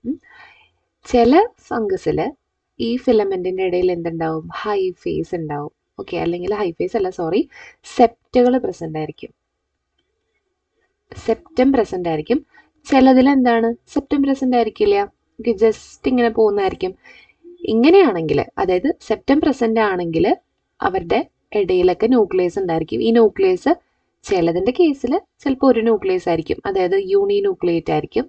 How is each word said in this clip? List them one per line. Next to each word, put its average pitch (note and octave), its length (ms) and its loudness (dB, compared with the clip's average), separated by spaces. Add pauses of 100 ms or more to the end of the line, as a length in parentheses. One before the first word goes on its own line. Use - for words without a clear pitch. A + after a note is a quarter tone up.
ഉം, D4 80 -6 (880)
ചില A#3+ 280 4 (340)
ഫംഗസിൽ G4+ 500 -4 (640)
ഈ A#3 80 -4 (160)
ഫിലമെന്റിന്റെ F#3+ 640 0
ഇടയിൽ F3+ 240 0
എന്തുണ്ടാവും? E3 540 -6 (160)
ഹൈഫേസ് F3+ 800 -4
ഉണ്ടാവും. D3+ 320 -8 (280)
ഓക്കെ, F#3+ 240 -10
അല്ലെങ്കിൽ F3 300 -4
ഹൈഫേസ് F#3 440 -6
അല്ല, F#3 120 -2
സോറി, F3 300 -4 (560)
സെപ്റ്റുകൾ B3 640 2
പ്രസന്റ് D#3+ 420 -6
ആയിരിക്കും. - 320 -12 (1900)
സെപ്റ്റം - 500 -2
പ്രസന്റ് F#3 340 -2
ആയിരിക്കും. E3 300 -2 (520)
ചിലതിൽ C4 380 6
എന്താണ്? A#3 400 2 (240)
സെപ്റ്റം C#4+ 320 -2
പ്രസന്റ് C4 340 0
ആയിരിക്കില്ല. G4+ 380 0 (420)
ഓക്കെ, A#3 140 -2 (100)
just - 480 -2
ഇങ്ങനെ A#3+ 180 2
പോകുന്നതായിരിക്കും. A3 640 0 (800)
ഇങ്ങനെയാണെങ്കിൽ, A#3 640 4 (220)
അതായത് F#3+ 280 0 (180)
സെപ്റ്റം C4+ 360 0
പ്രസന്റ് A3+ 380 0 (100)
ആണെങ്കിൽ E3+ 340 -2 (540)
അവരുടെ F#3 400 -2 (420)
ഇടയിലൊക്കെ F3+ 460 0
nucleus F#3 560 0
ഉണ്ടായിരിക്കും. E3 440 -4
ഈ A#3 40 2
nucleus D#4+ 640 2 (560)
ചിലതിൻ്റെ F4+ 500 0
കേസിൽ C#4 340 0 (280)
ചിലപ്പോൾ C4+ 300 0
ഒരു A3+ 160 2
nucleus F#4 420 -2
ആയിരിക്കും, D#4+ 300 -4 (100)
അതായത് F#4+ 280 0 (160)
യൂണിന്യൂക്ലിയേറ്റ് G4 840 0
ആയിരിക്കും. D3+ 340 -4